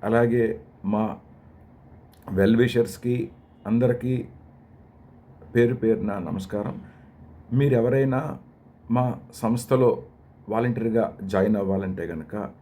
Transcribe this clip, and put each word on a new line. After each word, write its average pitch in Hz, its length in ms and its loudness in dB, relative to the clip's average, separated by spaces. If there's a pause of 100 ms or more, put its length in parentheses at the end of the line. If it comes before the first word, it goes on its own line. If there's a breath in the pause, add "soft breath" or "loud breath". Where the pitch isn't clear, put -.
అలాగే 117 560 2 (240)
మా 107 320 -2 (1120)
వెల్ 98 260 4
విషర్స్‌కి 120 720 0 (360)
అందరికీ 123 640 0 (1300)
పేరు 120 180 4
పేరున 110 380 0
నమస్కారం. 95 720 -6 (680 loud breath)
మీరు 135 220 4
ఎవరైనా 131 640 0 (520)
మా 123 280 0 (160)
సంస్థలో 120 680 0 (460)
వాలంటీర్‌గా 113 760 0
జాయిన్ 98 340 2
అవ్వాలంటే 95 500 -2
కనుక 82 440 -8 (120)